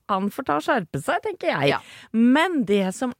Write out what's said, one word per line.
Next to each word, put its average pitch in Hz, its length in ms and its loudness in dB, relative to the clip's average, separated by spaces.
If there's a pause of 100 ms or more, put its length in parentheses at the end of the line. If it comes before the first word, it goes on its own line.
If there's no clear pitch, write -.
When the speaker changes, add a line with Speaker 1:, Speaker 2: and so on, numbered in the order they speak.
Speaker 1:
Han 196 240 -2
får 269 160 -8
ta 294 120 0
og 311 60 -4
skjerpe 202 380 -2
seg, 339 200 -2
tenker 370 280 -6
jeg. 143 220 2
Speaker 2:
Ja. - 80 0 (300)
Speaker 1:
Men 277 560 4
det 202 260 2
som 240 280 -6